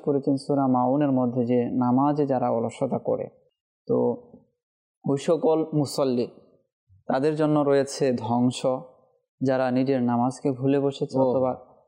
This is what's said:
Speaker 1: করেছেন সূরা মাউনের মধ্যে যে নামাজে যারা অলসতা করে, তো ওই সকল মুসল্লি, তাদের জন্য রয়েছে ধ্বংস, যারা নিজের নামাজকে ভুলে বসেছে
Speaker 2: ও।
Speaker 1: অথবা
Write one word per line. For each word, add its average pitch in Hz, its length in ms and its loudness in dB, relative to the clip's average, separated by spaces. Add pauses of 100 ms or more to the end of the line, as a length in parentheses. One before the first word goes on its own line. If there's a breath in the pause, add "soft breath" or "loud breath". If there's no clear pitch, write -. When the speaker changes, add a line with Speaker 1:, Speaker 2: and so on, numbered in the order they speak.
Speaker 1:
করেছেন 139 340 0
সূরা 139 300 -2
মাউনের 131 440 2
মধ্যে 127 340 0
যে 120 200 2
নামাজে 135 600 2
যারা 123 240 0
অলসতা 117 480 -2
করে, 110 300 -4 (580)
তো 64 100 0 (1120)
ওই 139 100 0
সকল 160 460 0 (100)
মুসল্লি, 131 540 0 (800)
তাদের 147 300 0
জন্য 151 240 2
রয়েছে 139 520 2
ধ্বংস, 120 540 0 (760)
যারা 131 280 0
নিজের 131 320 0
নামাজকে 123 500 0
ভুলে 135 280 0
বসেছে 139 380 -2
Speaker 2:
ও। 131 120 2
Speaker 1:
অথবা 127 260 0 (300)